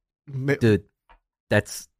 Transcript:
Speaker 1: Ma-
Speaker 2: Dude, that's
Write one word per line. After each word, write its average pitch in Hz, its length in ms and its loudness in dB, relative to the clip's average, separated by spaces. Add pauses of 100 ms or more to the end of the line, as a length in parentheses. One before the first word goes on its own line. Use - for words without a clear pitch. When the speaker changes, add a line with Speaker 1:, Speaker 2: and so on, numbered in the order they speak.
(280)
Speaker 1:
Ma- 135 280 -4
Speaker 2:
Dude, 107 280 2 (680)
that's - 380 -2 (120)